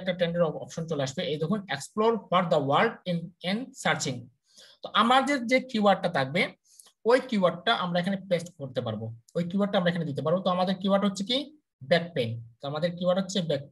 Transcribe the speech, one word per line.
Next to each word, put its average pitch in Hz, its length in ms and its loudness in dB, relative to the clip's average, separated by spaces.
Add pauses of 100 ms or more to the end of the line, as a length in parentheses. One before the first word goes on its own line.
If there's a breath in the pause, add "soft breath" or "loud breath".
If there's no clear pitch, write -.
একটা 185 180 -4
ট্রেন্ডের 175 300 2
অপ-, - 160 -8
অপশন - 240 -8
চলে 143 180 -2
আসবে। - 140 -6 (100)
এই 151 100 -2
দেখুন, 175 180 0 (160)
explore 214 380 0 (180)
what 180 220 4
the 156 160 4
world 202 240 4 (160)
in, 175 80 -2 (320)
in 208 80 0 (260)
searching। 151 340 0 (640 loud breath)
তো - 60 -14 (140)
আমাদের 262 360 4 (140)
যে 254 60 6 (140)
কিওয়ার্ডটা 196 460 4
থাকবে, 139 240 0 (680 soft breath)
ওই 254 100 6 (100)
কিওয়ার্ডটা 180 420 2 (120)
আমরা 175 180 -2
এখানে 190 160 -2 (120)
পেস্ট 170 180 0 (120)
করতে 135 260 -6
পারবো, 110 200 -4 (320)
ওই 175 120 0
কিওয়ার্ডটা 196 300 0
আমরা 175 120 2
এখানে 170 180 -2
দিতে 139 160 -6
পারবো। 170 200 2
তো 190 100 2
আমাদের 185 260 0
কিওয়ার্ড 196 260 2
হচ্ছে 196 220 -2
কি? 247 80 0 (540)
ব্যাক 170 140 4 (100)
পেইন। 117 160 0 (280)
তো - 120 -18
আমাদের 156 260 -2
কিওয়ার্ড 180 240 2
হচ্ছে 196 180 -2 (100)
ব্যাক 139 220 0